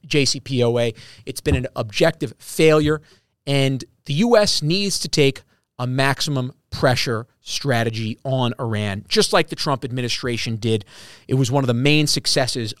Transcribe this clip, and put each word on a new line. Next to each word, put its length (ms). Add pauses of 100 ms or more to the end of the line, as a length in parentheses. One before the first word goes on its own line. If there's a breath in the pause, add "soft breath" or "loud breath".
J 200
C 160
P 200
O 160
A, 160 (320 loud breath)
it's 160
been 140
an 200
objective 640
failure, 640 (460 soft breath)
and 380 (200)
the 100
U 200
S 260
needs 380
to 80
take 360 (340)
a 100
maximum 680 (160)
pressure 580 (140)
strategy 800
on 360
Iran, 480
just 260
like 160
the 60
Trump 280
administration 720
did. 300 (420 loud breath)
It 80
was 160
one 120
of 40
the 60
main 340
successes 720